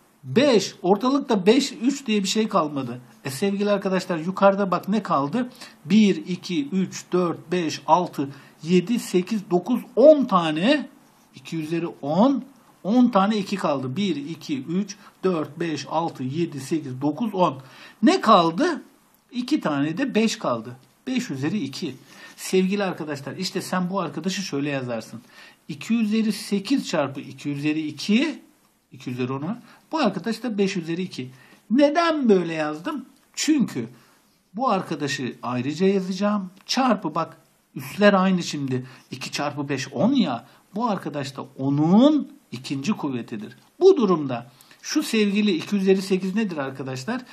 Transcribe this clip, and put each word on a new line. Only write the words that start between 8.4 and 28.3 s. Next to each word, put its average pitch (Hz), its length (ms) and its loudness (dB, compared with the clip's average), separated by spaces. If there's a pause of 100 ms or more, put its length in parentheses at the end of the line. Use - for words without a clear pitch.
yedi, 180 360 2
sekiz, 190 520 -2
dokuz, 180 300 0 (160)
on 277 280 8
tane. 185 640 2 (460)
İki - 220 -12
üzeri 165 300 -4
on. 196 580 2 (380)
On 240 260 6
tane 208 300 4
iki 196 180 -4
kaldı. 135 400 -2
Bir, 190 200 0
iki, 143 460 -8
üç, 175 340 -4 (280)
dört, 160 360 -2
beş, 160 300 -6
altı, 156 320 -4
yedi, 143 380 -4
sekiz, 131 400 -6
dokuz, 151 340 -2
on. 165 280 2 (400)
Ne 349 180 6
kaldı? 214 600 4 (500)
İki 247 280 -2
tane 151 380 -2
de 254 160 -4
beş 220 240 2
kaldı. 123 380 -4 (300)
Beş 254 240 -2
üzeri 156 280 -2
iki. 143 380 -6 (400)
Sevgili 190 480 0
arkadaşlar, 147 520 -6
işte 185 260 -6
sen 180 280 -2
bu 190 100 -2
arkadaşı 185 420 -4
şöyle 143 280 -4
yazarsın. 120 500 -6 (480)
İki 160 260 -4
üzeri 220 380 2
sekiz - 560 -2
çarpı 139 320 -2
iki 135 300 -10
üzeri 151 360 -2
iki, 220 560 0 (500)